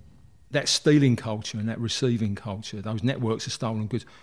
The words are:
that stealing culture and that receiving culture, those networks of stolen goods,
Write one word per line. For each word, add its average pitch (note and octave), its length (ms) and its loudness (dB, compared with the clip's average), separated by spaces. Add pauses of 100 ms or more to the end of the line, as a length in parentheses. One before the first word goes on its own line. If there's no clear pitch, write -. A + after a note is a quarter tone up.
(520)
that - 180 0
stealing C#3 480 6
culture A2 400 -6
and G#2+ 100 -2
that A2+ 100 -4
receiving A2+ 580 0
culture, G#2 460 -8
those A2 220 -4
networks A#2 440 -2
of B2+ 60 -6
stolen A2 340 -2
goods, A#2+ 180 -4 (180)